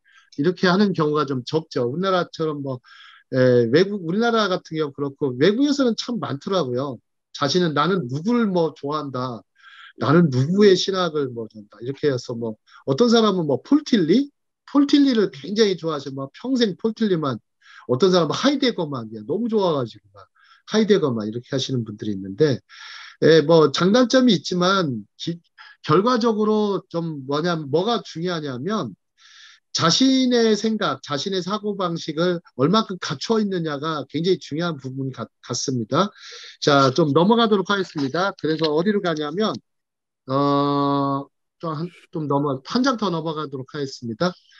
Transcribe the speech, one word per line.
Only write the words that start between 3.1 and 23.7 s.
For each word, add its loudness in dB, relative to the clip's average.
에, 0
외국, 2
우리나라 0
같은 -4
경우 -2
그렇고 -4
외국에서는 2
참 -6
많더라고요. -4
자신은 0
나는 0
누구를 0
뭐 0
좋아한다. -6
나는 4
누구의 4
신학을 -2
뭐 -10
좋아한다. -20
이렇게 -2
해서 -6
뭐 -6
어떤 4
사람은 4
뭐 0
폴틸리? 2
폴틸리를 4
굉장히 0
좋아하시고 -6
막 -10
평생 0
폴틸리만, -2
어떤 2
사람은 2
하이데거만 -2
그냥 -14
너무 -4
좋아가지고 -2
막 -20
파이되고 2
막 -6
이렇게 -10
하시는 -4
분들이 -8
있는데, 0
예, 8
뭐 6